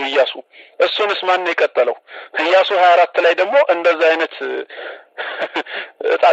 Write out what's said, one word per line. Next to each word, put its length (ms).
ኢያሱ። 320
እሱንስ 420
ማን 200
ነው 80
የቀጠለው? 460
ኢያሱ 320
ሃያ 200
አራት 260
ላይ 160
ደግሞ 220
እንደዛ 380
አይነት 300
<laughs> 480
እጣ 240